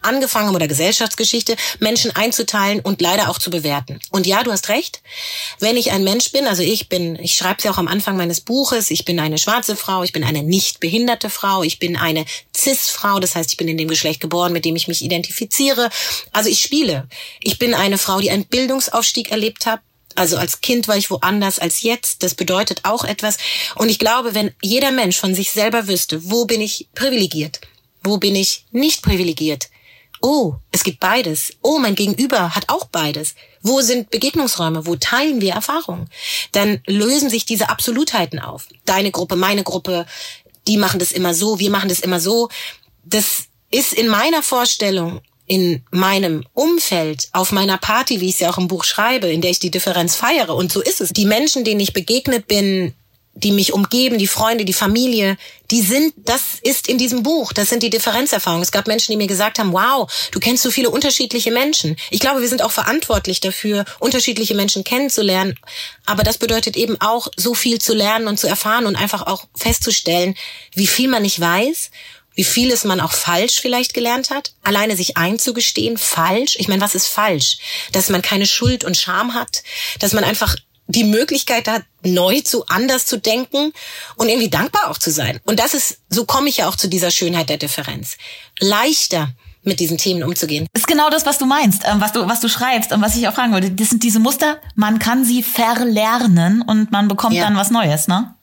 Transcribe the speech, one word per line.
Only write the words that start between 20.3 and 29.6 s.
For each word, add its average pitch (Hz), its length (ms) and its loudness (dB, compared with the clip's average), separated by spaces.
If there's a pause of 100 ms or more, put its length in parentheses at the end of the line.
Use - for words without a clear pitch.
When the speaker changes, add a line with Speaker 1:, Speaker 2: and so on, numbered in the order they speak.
Speaker 1:
als - 240 -4
Kind 240 280 0
war 208 80 2
ich 196 140 0
woanders 196 480 0
als - 240 -2
jetzt. 233 400 -2
Das 180 120 -2
bedeutet 185 500 -2
auch 208 200 0
etwas. 208 340 -2 (380)
Und 220 120 2
ich 214 100 2
glaube, 226 360 0
wenn 214 280 0
jeder 262 280 2
Mensch 226 280 0
von 190 160 0
sich 190 160 -2
selber 220 380 0
wüsste, 175 420 -2
wo 233 140 2
bin 226 160 0
ich - 340 -6
privilegiert, 185 680 -2 (420)
wo 202 160 0
bin 202 160 2
ich - 380 0
nicht 285 300 2
privilegiert? 156 680 0 (520)